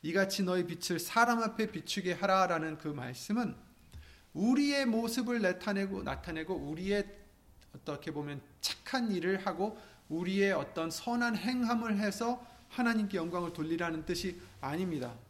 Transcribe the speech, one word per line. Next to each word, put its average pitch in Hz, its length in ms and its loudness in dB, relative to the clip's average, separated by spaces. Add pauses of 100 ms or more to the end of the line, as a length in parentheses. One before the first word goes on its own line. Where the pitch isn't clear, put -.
"이같이 190 400 2
너희 180 240 2
빛을 170 320 -4
사람 233 420 4
앞에 220 300 0
비추게 175 440 -2
하라"라는 175 640 2
그 151 100 -6
말씀은 147 640 -4 (800)
우리의 277 520 4
모습을 233 540 2
나타내고, 196 640 0
나타내고 160 540 -4
우리의 180 500 0 (720)
어떻게 - 340 -8
보면 147 300 -4 (200)
착한 - 520 -2
일을 185 340 0
하고 190 320 -2 (300)
우리의 190 440 2
어떤 160 380 -2
선한 240 460 0
행함을 233 640 2
해서 220 460 0 (260)
하나님께 220 480 2
영광을 170 340 -2
돌리라는 160 520 -2
뜻이 175 360 -4 (200)
아닙니다. 143 560 -2 (140)